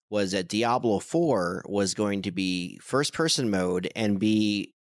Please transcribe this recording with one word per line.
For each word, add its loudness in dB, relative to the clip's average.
was 0
that -2
Diablo 2
four 0
was 0
going 0
to -4
be -2
first -2
person 0
mode 0
and 0
be, 2